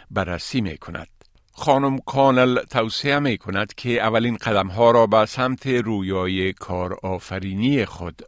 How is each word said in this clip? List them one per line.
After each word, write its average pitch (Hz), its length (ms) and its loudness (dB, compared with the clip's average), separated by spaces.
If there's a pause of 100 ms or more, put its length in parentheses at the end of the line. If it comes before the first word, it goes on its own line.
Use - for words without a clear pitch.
(100)
بررسی 95 500 -4
می‌کند. 82 480 -8 (440)
خانم 135 460 2
کانل 127 640 2
توصیه 131 560 -2
می‌کند 107 560 -2
که - 160 -6
اولین 113 460 0
قدم‌ها 104 540 2
را 117 160 6
به 107 200 4
سمت 127 400 -4
رویای 95 840 -2
کارآفرینی 95 1300 -4
خود 87 440 -10